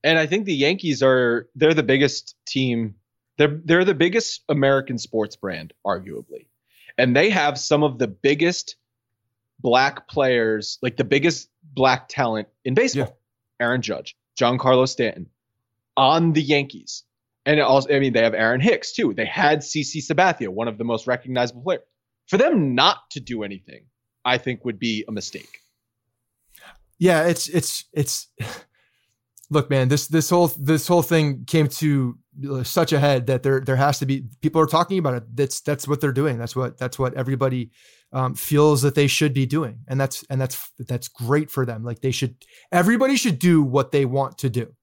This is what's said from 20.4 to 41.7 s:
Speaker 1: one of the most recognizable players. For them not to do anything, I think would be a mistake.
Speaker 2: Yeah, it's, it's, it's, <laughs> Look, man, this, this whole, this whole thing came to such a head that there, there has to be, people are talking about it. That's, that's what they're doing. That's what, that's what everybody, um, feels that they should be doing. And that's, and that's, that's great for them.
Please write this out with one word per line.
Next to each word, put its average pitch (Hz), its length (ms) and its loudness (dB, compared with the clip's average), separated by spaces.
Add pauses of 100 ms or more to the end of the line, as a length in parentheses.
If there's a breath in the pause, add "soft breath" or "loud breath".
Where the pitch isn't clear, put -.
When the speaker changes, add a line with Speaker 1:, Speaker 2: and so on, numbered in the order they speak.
Speaker 1:
one 110 180 -4
of 107 100 -6
the 113 60 -8
most 113 240 -4
recognizable 123 540 -2
players. 170 220 -4 (440)
For - 100 0
them 202 380 2
not 147 360 2
to 139 100 -12
do 113 220 -8
anything, - 420 -14 (400)
I 123 120 2
think 127 280 -6
would 110 140 -6
be 110 280 -2
a 113 40 -10
mistake. - 480 -12 (1400 loud breath)
Speaker 2:
Yeah, 170 260 4
it's, 170 220 0
it's, - 460 -4
it's, - 400 -4
<laughs> - 40 -20 (1160 loud breath)
Look, 139 160 2
man, 135 180 2
this, 143 200 0
this 156 220 0
whole, 175 180 4 (120)
this 147 280 0
whole 175 140 4
thing 143 440 0
came 156 220 2
to 135 500 0 (460)
such 165 280 0
a 147 80 2
head 135 280 2
that 127 160 0
there, 135 180 2
there 131 140 -2
has 139 240 2
to 139 60 -4
be, 131 200 -2 (160)
people 156 200 0
are 151 60 6
talking 175 300 0
about 147 160 -2
it. 120 100 -6 (120)
That's, 135 260 -2
that's 147 260 -4
what 143 140 -2
they're 143 100 0
doing. 135 260 -2
That's 117 180 -10
what, 127 220 -6
that's 127 220 -8
what 127 140 -2
everybody, 127 580 -4 (400 soft breath)
um, 131 240 -4
feels 147 480 4
that 139 120 2
they 143 120 4
should 139 260 0
be 135 120 0
doing. 127 420 -4
And 131 120 -4
that's, 135 300 -4
and 131 120 -4
that's, - 280 -8 (100)
that's 120 280 -8
great 147 420 -2
for 131 160 -4
them. 113 180 -10